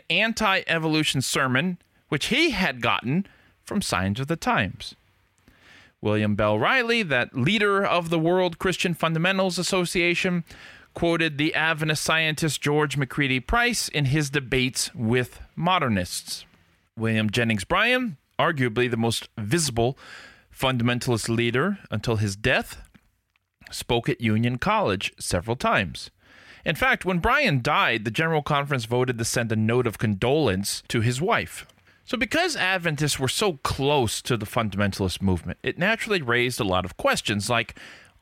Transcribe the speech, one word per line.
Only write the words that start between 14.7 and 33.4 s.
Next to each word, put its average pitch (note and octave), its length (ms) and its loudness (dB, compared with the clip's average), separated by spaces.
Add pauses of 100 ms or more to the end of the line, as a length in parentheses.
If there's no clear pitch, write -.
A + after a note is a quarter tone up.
with B2 480 0 (140)
modernists. D3+ 880 -2 (520)
William A2 320 2
Jennings A2+ 340 0
Bryan, A3+ 540 0 (220)
arguably B2+ 500 0
the A#2 80 -2
most A2+ 300 0 (100)
visible A#2+ 600 0 (560)
fundamentalist B2 760 0
leader A#2+ 520 0 (100)
until A2 280 -2
his G2+ 180 -2
death, C3 460 -2 (880)
spoke - 360 -2
at C#3+ 140 -2
Union A#2 380 2
College E3+ 580 0
several G2+ 380 -2
times. B2 560 -2 (540)
In E3+ 100 -2
fact, B3+ 300 0
when F3+ 140 0
Bryan A3 420 2
died, D3 440 2
the A2+ 60 -2
General D#3+ 320 0
Conference C#3+ 420 0
voted B2 320 0
to A#2 80 -4
send A#2 260 -2
a A2+ 40 0
note A2+ 320 2
of G#2+ 100 -6
condolence A2 920 0
to A#2+ 120 2
his A#2+ 180 0
wife. E3 460 -2 (400)
So - 120 -6
because D4 380 0
Adventists E3 600 0
were C3 120 0
so G3+ 240 0 (100)